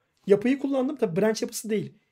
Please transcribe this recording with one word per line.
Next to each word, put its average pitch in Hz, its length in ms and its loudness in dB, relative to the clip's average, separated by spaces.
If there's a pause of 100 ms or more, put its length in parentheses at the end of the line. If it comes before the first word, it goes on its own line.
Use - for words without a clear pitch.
(280)
Yapıyı 240 320 4
kullandım. 269 360 -2
Tabii 190 260 -2
branch 220 200 0
yapısı - 280 -8
değil. 190 240 -4 (180)